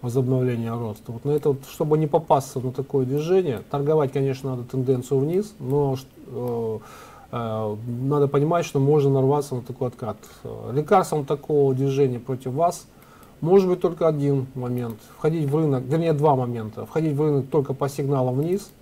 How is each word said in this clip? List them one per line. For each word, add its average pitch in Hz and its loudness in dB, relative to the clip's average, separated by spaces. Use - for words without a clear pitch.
возобновления 123 0
роста. 117 -8
Вот 117 -12
на 143 -2
это 151 2
вот, 131 0
чтобы 156 0
не 156 2
попасться 147 0
на 123 -4
такое 131 -2
движение, 156 0
торговать, 143 2
конечно, 135 -2
надо 123 -6
тенденцию 131 0
вниз, 180 -2
но, 139 0
э, 117 -4
э, 110 -4
надо 143 2
понимать, 156 2
что 139 -2
можно 139 4
нарваться 135 2
на 117 -6
такой 123 -6
откат. 110 -8
Лекарством 156 2
такого 143 2
движения 135 0
против 131 -6
вас 170 0
может 185 6
быть 180 0
только 170 2
один 139 0
момент. 123 -4
Входить 156 0
в 143 0
рынок, 139 2
вернее, 165 0
два 147 4
момента. 117 -4
Входить 156 -2
в 139 0
рынок 139 2
только 143 0
по 233 -2
сигналам 135 0
вниз. 175 -2